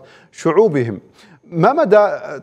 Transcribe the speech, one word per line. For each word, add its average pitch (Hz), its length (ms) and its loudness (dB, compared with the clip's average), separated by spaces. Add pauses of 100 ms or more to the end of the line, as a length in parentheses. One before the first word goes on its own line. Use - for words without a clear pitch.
(320)
شعوبهم. 151 680 0 (520)
ما 175 220 2
مدى 208 340 2 (360)